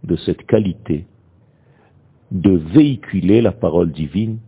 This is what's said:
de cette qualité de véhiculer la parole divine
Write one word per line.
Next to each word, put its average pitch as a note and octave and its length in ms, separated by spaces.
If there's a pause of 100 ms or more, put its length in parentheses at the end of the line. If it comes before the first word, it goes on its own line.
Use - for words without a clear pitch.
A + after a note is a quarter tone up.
de E2+ 120
cette - 300
qualité F#2 600 (1300)
de F#2+ 200
véhiculer F#2+ 880
la G#2+ 100
parole E2+ 400
divine F#2+ 560